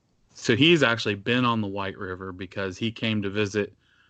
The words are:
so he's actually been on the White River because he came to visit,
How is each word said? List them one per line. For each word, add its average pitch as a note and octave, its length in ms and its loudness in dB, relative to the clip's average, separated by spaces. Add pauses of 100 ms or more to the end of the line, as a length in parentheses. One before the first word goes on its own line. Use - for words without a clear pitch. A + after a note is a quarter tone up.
(340)
so - 220 0
he's D3+ 280 6
actually A2+ 320 2
been A#2+ 280 0
on A#2 160 2
the G#2 80 -2
White G2 300 -6
River F#2+ 340 -8
because F#2 460 -8
he A2+ 140 -2
came A2 300 -2
to G2 80 -4
visit, G#2 440 -2 (360)